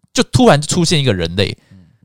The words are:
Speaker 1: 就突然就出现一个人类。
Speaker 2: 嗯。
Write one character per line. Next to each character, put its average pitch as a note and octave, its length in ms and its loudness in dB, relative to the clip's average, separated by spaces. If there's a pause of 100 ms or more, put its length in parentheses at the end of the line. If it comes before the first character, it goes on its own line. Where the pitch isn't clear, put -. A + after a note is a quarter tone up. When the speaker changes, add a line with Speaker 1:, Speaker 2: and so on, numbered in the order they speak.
(120)
Speaker 1:
就 B3 120 -2
突 - 220 2
然 D3+ 140 4
就 D3+ 80 -8
出 F3 160 -2
现 D#3 160 0
一 C#3 40 0
个 B2 80 2
人 F2 220 -4
类。 F#2+ 220 -2 (160)
Speaker 2:
嗯。 F#2+ 60 -20 (260)